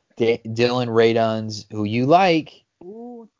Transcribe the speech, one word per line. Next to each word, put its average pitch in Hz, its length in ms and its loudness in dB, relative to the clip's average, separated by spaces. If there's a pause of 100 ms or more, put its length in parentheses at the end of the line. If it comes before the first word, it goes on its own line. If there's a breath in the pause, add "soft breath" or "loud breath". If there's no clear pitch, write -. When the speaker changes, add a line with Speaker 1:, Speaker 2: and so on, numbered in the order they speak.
(160)
Speaker 1:
D-, 117 300 0
Dylan 120 420 -2
Raduns, 110 840 0
who 107 120 -6
you 113 220 -2
like. 170 580 2 (180)
Speaker 2:
Ooh, 226 460 -18 (120)